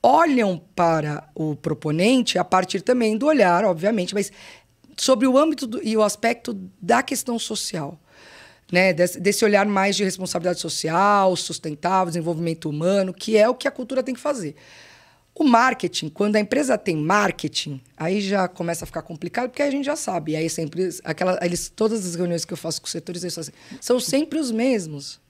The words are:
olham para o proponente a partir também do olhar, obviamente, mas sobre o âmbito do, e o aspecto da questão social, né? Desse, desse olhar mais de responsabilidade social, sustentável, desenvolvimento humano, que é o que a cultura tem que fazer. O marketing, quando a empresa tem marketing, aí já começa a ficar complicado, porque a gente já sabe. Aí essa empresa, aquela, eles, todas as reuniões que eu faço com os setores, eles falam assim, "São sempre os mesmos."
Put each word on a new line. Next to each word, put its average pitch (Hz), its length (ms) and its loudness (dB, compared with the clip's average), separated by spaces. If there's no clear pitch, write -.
olham 254 580 4
para 156 640 0
o 156 220 -2
proponente 175 800 0
a 180 60 0
partir 185 360 0
também 233 360 2
do 254 80 -2
olhar, 208 400 4
obviamente, 185 500 0
mas 202 160 -2
sobre 262 280 4
o 262 120 6
âmbito 294 280 2
do, 220 180 -8
e 220 140 0
o 214 60 4
aspecto 226 500 -2
da 226 220 2
questão 240 380 -4
social, 160 600 -8
né? 180 220 4
Desse, 175 260 0
desse 196 240 0
olhar 208 220 4
mais 196 300 0
de 202 80 -2
responsabilidade 180 560 -2
social, 185 760 2
sustentável, 175 720 -2
desenvolvimento 165 600 -4
humano, 185 440 0
que - 220 -2
é 214 140 6
o 254 60 0
que 285 120 -4
a 277 40 0
cultura 254 320 -4
tem 262 100 -4
que 240 60 -10
fazer. 214 360 -4
O 330 100 -2
marketing, 233 680 2
quando 208 260 0
a 214 40 6
empresa 254 380 0
tem 180 180 -2
marketing, 156 840 -2
aí 190 240 -2
já 190 260 0
começa 170 360 -6
a - 20 -12
ficar - 160 -10
complicado, 180 480 -6
porque 285 140 -2
a 285 80 0
gente 277 140 -4
já 294 100 -2
sabe. 160 400 -4
Aí 156 100 -2
essa 160 160 -4
empresa, 165 420 -4
aquela, 180 380 -2
eles, 175 320 -4
todas 214 320 -2
as 170 100 -8
reuniões 170 300 -2
que - 80 -10
eu 156 40 -10
faço 165 220 -8
com - 60 -18
os - 60 -10
setores, 175 320 -10
eles 175 100 -8
falam 160 160 -10
assim, - 320 -20
"São 247 180 2
sempre 294 400 -2
os 262 120 -2
mesmos." 208 680 -2